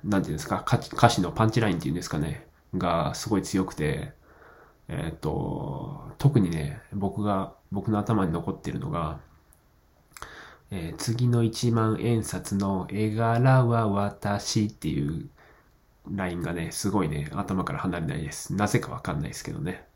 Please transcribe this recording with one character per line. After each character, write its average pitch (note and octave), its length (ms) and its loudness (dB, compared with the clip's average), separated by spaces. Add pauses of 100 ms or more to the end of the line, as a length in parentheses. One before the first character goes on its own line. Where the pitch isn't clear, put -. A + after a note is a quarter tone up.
な G2+ 140 2
ん E2+ 40 2
て - 60 -4
い D#2 40 -2
う - 20 0
ん - 20 -2
で D2 60 -6
す - 40 -10
か、 F#2 200 -2
歌-、 - 100 4 (180)
歌 A#2+ 140 8
詞 G#2 140 4
の E2+ 100 0
パ A2 140 4
ン A2 40 6
チ A2+ 120 2
ラ G#2+ 80 4
イ F2 40 2
ン E2+ 40 0
っ - 20 -2
て D2+ 60 -6
い - 20 0
う C#2 40 0
ん - 20 0
で F2 80 -4
す - 80 -8
か D#2 80 -2
ね、 D2+ 320 -4 (220)
が E2+ 440 0
す - 120 -8
ご G#2+ 80 4
い F2+ 60 4
強 F#2 220 0
く - 100 -8
て、 D2+ 380 -2 (760)
え - 260 -4
ー - 40 -12
っ - 20 -20
と、 - 840 -4 (140)
特 C3+ 200 6
に F2+ 120 4
ね、 D2 300 -4 (120)
僕 G2+ 320 -2
が、 F#2+ 280 0 (200)
僕 G2+ 180 -2
の G#2 80 4
頭 G#2 260 2
に D#2+ 80 0
残 F2 200 -2
っ - 60 -8
て - 120 -6
る - 80 -6
の D#2 120 -4
が、 D#2 280 -4 (1500)
え E2 240 -6
ー、 - 80 -12
「次 A#2+ 240 2
の A#2+ 160 4
一 A#2 300 2
万 A2 280 2
円 A#2 220 2
札 - 320 -4
の G2 380 0
絵 G#2+ 200 0
柄 A#2+ 520 6
は A2+ 240 4
私」 G2+ 840 0
っ - 20 -18
て - 160 -6
い - 160 0
う - 240 -4 (800)
ラ G2 200 -4
イ F2 80 -4
ン F2 60 -4
が E2+ 100 -4
ね、 E2 180 -4
す - 200 -2
ご G2 120 2
い D#2 60 0
ね、 D2 260 -4
頭 F#2+ 300 -2
か - 80 -4
ら - 80 -4
離 F2 180 -2
れ D#2+ 80 -2
な D2 80 -2
い D#2 80 -4
で C#2+ 80 -6
す。 - 240 -8
な G#2 140 2
ぜ A#2+ 100 2
か - 140 -4
わ - 80 -8
か E2 140 -4
ん D2 40 -2
な D2 60 -2
い - 60 -6
で - 40 -12
す - 80 -12
け - 80 -8
ど - 80 -8
ね。 - 260 -6 (120)